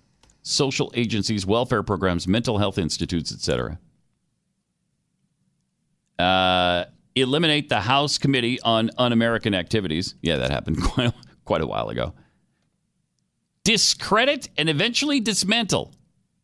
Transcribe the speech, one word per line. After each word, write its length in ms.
social 520
agencies, 520
welfare 380
programs, 440
mental 300
health 180
institutes, 560
et 60
cetera. 400
Uh, 680
eliminate 540
the 120
House 380
Committee 420
on 380
Un-American 560
Activities. 680
Yeah, 160
that 140
happened 320
<laughs> 0
quite 260
a, 60
quite 180
a 40
while 220
ago. 260
Discredit 920
and 120
eventually 520
dismantle 720